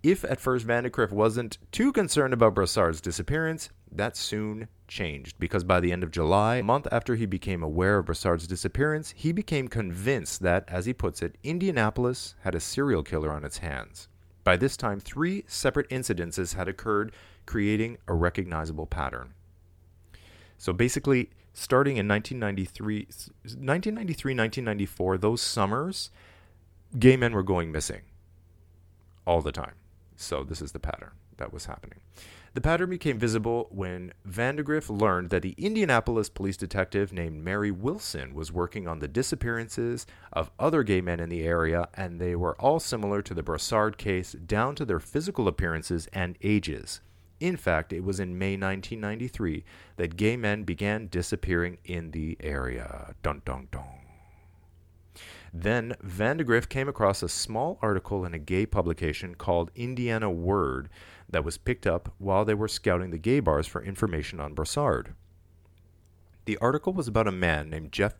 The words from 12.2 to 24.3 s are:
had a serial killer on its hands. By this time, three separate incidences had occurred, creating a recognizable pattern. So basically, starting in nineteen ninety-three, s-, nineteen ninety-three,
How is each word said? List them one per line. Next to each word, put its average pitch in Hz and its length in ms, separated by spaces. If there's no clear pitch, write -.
had 92 120
a 82 60
serial 127 420
killer 76 280
on 76 140
its 73 140
hands. 67 500
By 92 140
this 131 200
time, 101 240
three 180 460
separate - 440
incidences 90 640
had 92 120
occurred, 104 460
creating 107 540
a 92 60
recognizable 80 720
pattern. 64 480
So - 160
basically, 123 580
starting 135 460
in 101 80
nineteen 107 320
ninety-three, 104 680
s-, - 220
nineteen 175 360
ninety-three, 170 400